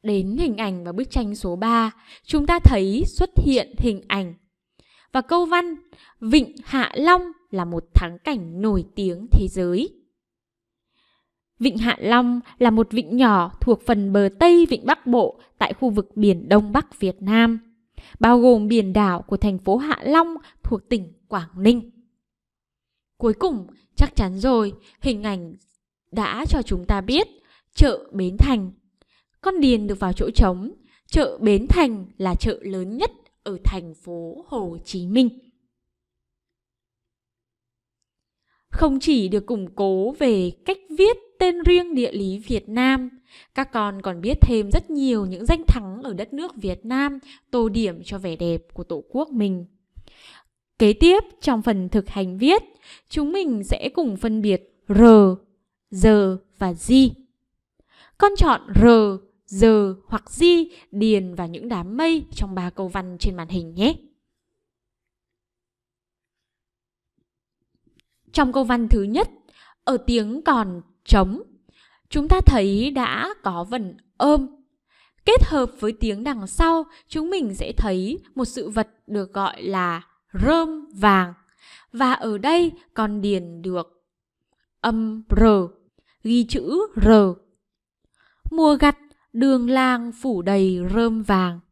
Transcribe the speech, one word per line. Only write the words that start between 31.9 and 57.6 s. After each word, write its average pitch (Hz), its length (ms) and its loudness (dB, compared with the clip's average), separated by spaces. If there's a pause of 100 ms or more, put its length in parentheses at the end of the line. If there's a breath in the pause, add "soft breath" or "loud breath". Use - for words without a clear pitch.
là 185 220 -2
chợ 214 220 -4
lớn 190 360 -10
nhất 427 140 -4 (320)
ở 196 200 -10
thành 175 300 -14
phố 170 540 -16
Hồ 185 380 -10
Chí 175 220 -10
Minh. 240 220 2 (3500)
Không 269 300 0
chỉ 247 280 0
được 202 180 -4
củng 196 300 -8
cố 196 440 -2
về 196 320 0 (140)
cách 381 120 -4 (200)
viết 415 200 4 (220)
tên 349 240 0
riêng 349 320 4
địa 240 160 -2
lý 196 280 -6
Việt 220 300 -8
Nam, 254 400 0 (460 soft breath)
các 269 160 -6
con 202 300 -4
còn 180 200 -8
biết 226 200 -2
thêm 214 300 2
rất 330 200 -2
nhiều 254 340 -2
những 185 200 -10
danh 330 220 0
thắng 208 360 -2
ở 247 100 -10
đất 202 200 -12
nước 330 220 -12
Việt 190 300 -10
Nam, 269 340 -4 (320 loud breath)
tô 226 180 -2
điểm 196 340 -4
cho 196 140 -14
vẻ 185 180 -10
đẹp 165 260 -4 (120)
của 175 100 -14
Tổ 160 260 -10
quốc 311 200 -6
mình. 196 360 -4 (1120 soft breath)
Kế 214 140 4
tiếp, 359 300 6 (180)
trong 233 200 0
phần 190 280 -2
thực 202 200 -2
hành 185 280 -8
viết, 311 260 2 (460 soft breath)
chúng 302 220 -4
mình 294 320 -4
sẽ - 300 -6
cùng 247 240 -4
phân 220 240 -2
biệt 196 460 -2
R, 202 160 6 (880)
giờ 196 460 2 (220)
và 185 140 -4
di. 254 400 2 (1040 soft breath)